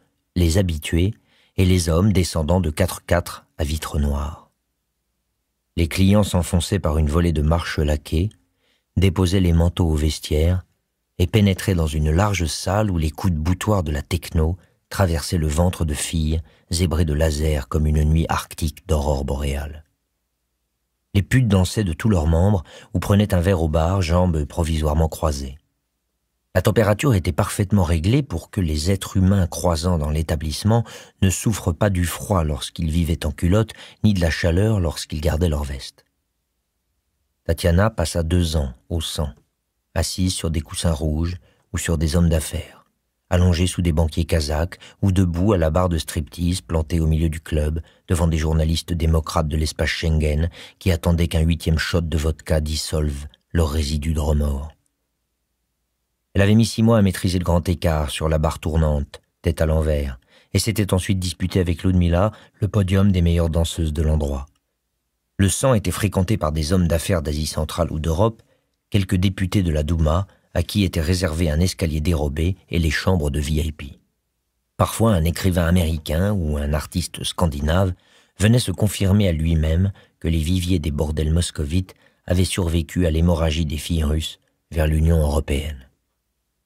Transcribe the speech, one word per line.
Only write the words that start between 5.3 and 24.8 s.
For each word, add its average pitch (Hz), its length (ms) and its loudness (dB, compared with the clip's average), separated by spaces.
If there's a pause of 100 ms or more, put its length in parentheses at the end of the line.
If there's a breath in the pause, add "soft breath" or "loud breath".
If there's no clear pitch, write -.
Les 82 100 2
clients 95 360 4
s'enfonçaient 90 560 0
par 78 180 0
une 78 120 4
volée 85 220 2
de 76 100 0
marches 82 380 0
laquées, 78 500 0 (680)
déposaient 92 420 2
les 87 140 4
manteaux 85 340 2
au 78 80 2
vestiaire 78 680 0 (520)
et 92 100 2
pénétraient 101 480 2
dans 82 120 0
une 76 240 0
large 92 340 0
salle 98 460 -2
où 87 60 -2
les 80 120 0
coups 92 220 -4
de 78 80 -2
boutoir 92 420 0
de 76 100 -4
la 71 100 -4
techno 82 560 -2 (320 soft breath)
traversaient 87 480 0
le 78 100 0
ventre 87 380 0
de 73 80 -2
filles 80 480 -2 (300 soft breath)
zébrées 82 340 0
de 78 80 0
laser 76 560 0
comme 76 180 0
une 76 160 2
nuit 78 240 2
arctique - 600 -6
d'aurore 71 340 0
boréale. 71 600 -6 (1300)
Les 98 100 2
putes 127 240 2
dansaient 98 380 2
de 82 80 -2
tous 110 160 -2
leurs 85 180 2
membres 85 360 4 (300 loud breath)
ou 95 60 -2
prenaient 101 340 2
un 92 60 4
verre 87 220 2
au 82 80 0
bar, 82 320 2
jambes 85 420 2
provisoirement 78 640 0